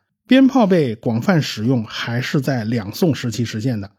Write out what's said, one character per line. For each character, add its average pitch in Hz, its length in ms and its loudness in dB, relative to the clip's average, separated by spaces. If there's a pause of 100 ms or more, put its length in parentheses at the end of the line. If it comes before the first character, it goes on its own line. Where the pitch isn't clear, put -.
(280)
鞭 269 180 8
炮 247 200 4
被 156 280 2
广 113 280 -2
泛 175 180 2
使 107 240 -4
用 120 200 0
还 120 360 -6
是 143 200 -2
在 127 240 -2
两 107 280 -4
宋 160 220 0
时 120 160 -6
期 117 140 -4
实 110 160 -6
现 113 200 -2
的。 98 180 -12